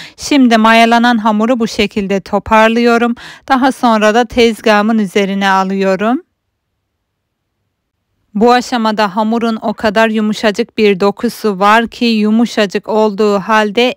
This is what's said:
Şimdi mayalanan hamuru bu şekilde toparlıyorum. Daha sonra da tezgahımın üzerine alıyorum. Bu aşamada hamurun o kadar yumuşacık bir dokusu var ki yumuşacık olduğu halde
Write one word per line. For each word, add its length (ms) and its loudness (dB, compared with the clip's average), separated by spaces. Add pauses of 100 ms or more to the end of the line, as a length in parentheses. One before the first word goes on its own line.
(180)
Şimdi 400 2
mayalanan 600 4
hamuru 420 0
bu 80 -2
şekilde 540 -4
toparlıyorum. 920 0 (340)
Daha 220 2
sonra 440 2
da 100 2
tezgahımın 720 0
üzerine 520 -2
alıyorum. 760 -2 (2000)
Bu 200 4
aşamada 600 -2
hamurun 460 -2
o 120 -4
kadar 360 0
yumuşacık 680 -4
bir 220 2
dokusu 600 -4
var 280 2
ki 180 -6
yumuşacık 840 -2
olduğu 500 0
halde 580 0